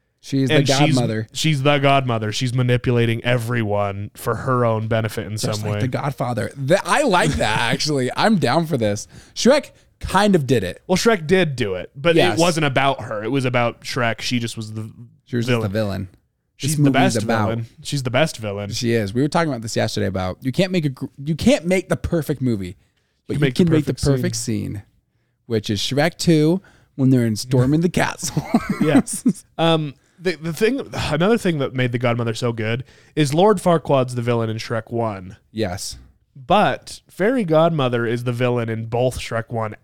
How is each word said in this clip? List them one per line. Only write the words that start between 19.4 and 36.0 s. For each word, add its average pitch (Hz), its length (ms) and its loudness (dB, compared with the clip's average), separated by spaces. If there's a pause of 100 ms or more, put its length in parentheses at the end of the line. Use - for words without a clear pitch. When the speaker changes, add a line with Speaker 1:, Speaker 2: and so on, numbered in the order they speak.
Speaker 1:
about 117 120 -6
this 113 140 -10
yesterday 113 320 -2
about 92 340 -4
you 131 120 -4
can't 185 180 0
make 175 140 -2
a 143 40 0
gr-, 131 160 -8 (180)
you 160 120 -4
can't 233 300 2
make 185 240 -2
the 165 80 0
perfect 156 440 -4
movie, 98 360 -4 (500)
but - 60 -6
Speaker 2:
You 139 60 -2
Speaker 1:
you - 20 2
Speaker 2:
make 175 140 0
the 185 100 4
Speaker 1:
can 160 80 2
make 147 120 2
the 135 80 -4
Speaker 2:
perfect - 120 -6 (100)
Speaker 1:
perfect 117 220 -2
Speaker 2:
scene. 101 380 -6
Speaker 1:
scene, 101 80 -12 (640)
which 113 220 -2
is 101 120 -2
Shrek 143 360 0
Two 160 440 4 (340)
when 131 160 4
they're 123 160 4
in 110 80 0
storming 127 460 2
the 180 80 2
castle. - 520 -2 (220)
<laughs> - 180 -4
Speaker 2:
Yeah. 285 200 4 (560)
Um, 160 380 0 (220)
the, 170 180 -2
the 160 180 -6
thing, 247 260 -2 (140)
another 185 440 0
thing 170 200 0
that 131 160 -2
made 127 180 0
the 123 80 -4
Godmother 120 340 0
so 117 200 -2
good 113 320 -4 (320)
is 147 160 2
Lord 190 240 4
Farquaad's 139 580 2
the 123 60 -2
villain 117 280 0
in 110 60 -6
Shrek 110 360 -6
One. 107 440 -6 (160)
Speaker 1:
Yes. 104 460 -6 (400)